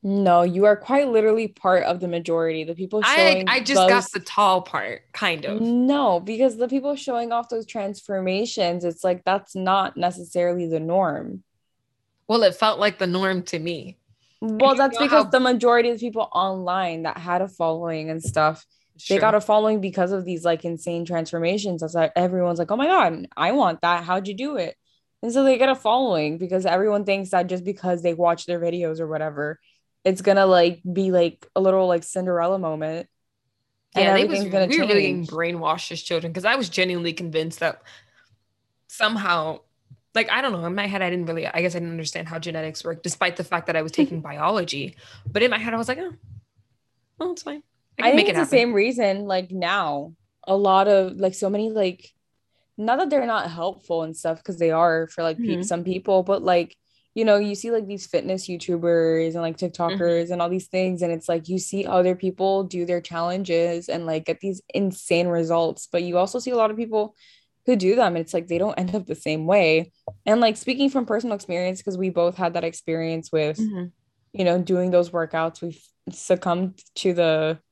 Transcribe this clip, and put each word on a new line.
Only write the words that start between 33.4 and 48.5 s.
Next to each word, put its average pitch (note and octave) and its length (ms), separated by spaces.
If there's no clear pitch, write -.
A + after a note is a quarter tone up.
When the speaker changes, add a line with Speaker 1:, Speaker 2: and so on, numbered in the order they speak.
Speaker 1:
And F#3+ 100
Speaker 2:
Yeah, F#3+ 80
they G3 120
was, G3 140
Speaker 1:
everything's G3 120
gonna F#3+ 160
Speaker 2:
we D4+ 120
were - 60
really G#3 160
getting F#3+ 180
Speaker 1:
change. E3 80
Speaker 2:
brainwashed E3 640
as E3+ 100
children, E3 320
'cause F3+ 120
I A3+ 100
was A#3+ 140
genuinely F3 440
convinced E3 480
that D#3+ 220
somehow, F#3+ 680
like, A3+ 140
I A#3+ 120
don't C4+ 100
know, E3+ 140
in F3 100
my G3+ 120
head, G3 140
I F3+ 80
didn't F3+ 160
really, E3 220
I - 140
guess F3 140
I F3 40
didn't E3+ 120
understand E3 360
how E3 120
genetics D#3+ 440
work, E3 200
despite F3+ 340
the F3 60
fact E3+ 240
that E3 80
I D#3+ 60
was D#3 100
taking D#3+ 300
Speaker 1:
<laughs> - 0
Speaker 2:
biology. D#3 760
But G#3+ 120
in B3 80
my A3 60
head, A3+ 160
I A3+ 40
was A3+ 100
like, B3+ 120
"Oh, F4 140
well, F4+ 140
it's - 100
fine. D4 200
I - 20
Speaker 1:
I A3+ 80
Speaker 2:
can C#4 60
Speaker 1:
think - 20
Speaker 2:
make G#4 120
it G4 40
Speaker 1:
it's D#4+ 60
the D4+ 60
Speaker 2:
happen." C4+ 140